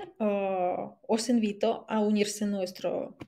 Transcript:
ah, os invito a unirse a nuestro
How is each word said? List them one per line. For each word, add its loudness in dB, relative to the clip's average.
ah, 0
os 0
invito 2
a 0
unirse 2
a 0
nuestro -4